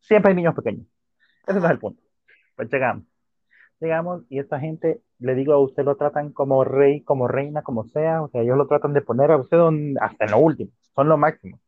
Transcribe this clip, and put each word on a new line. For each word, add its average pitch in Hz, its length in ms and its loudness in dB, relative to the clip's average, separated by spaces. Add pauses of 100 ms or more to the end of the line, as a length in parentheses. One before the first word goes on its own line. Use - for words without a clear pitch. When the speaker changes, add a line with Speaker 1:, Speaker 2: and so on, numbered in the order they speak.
Speaker 1:
Siempre 202 300 2
hay 185 40 2
niños 170 200 0
pequeños. 110 320 -8 (600)
Ese 196 120 -2
no 170 60 -2
es 160 60 4
el 123 60 0
Speaker 2:
Ajá. - 20 -16
Speaker 1:
punto. - 240 -12 (520)
Pues 117 160 -8
llegamos. 123 340 -2 (720)
Llegamos 165 500 -6
y 135 100 -8
esta 139 200 -8
gente, 160 420 -6 (180)
le 127 160 -2
digo 135 180 0
a 143 60 4
usted, 135 240 0
lo 139 140 0
tratan 147 360 -4
como 135 300 2
rey, 139 400 2
como 131 240 0
reina, 143 360 -4
como 117 260 -6
sea. 160 340 -2
O 143 60 -10
sea, 120 120 -4
ellos 123 160 2
lo 139 100 2
tratan 147 260 0
de 143 80 2
poner 135 300 2
a 151 60 6
usted 135 200 0
don-, 151 440 2
hasta 107 240 -2
en 104 60 -4
lo 110 80 4
último. 143 320 2 (240)
Son 139 140 2
lo 156 80 4
máximo. - 400 -2 (100)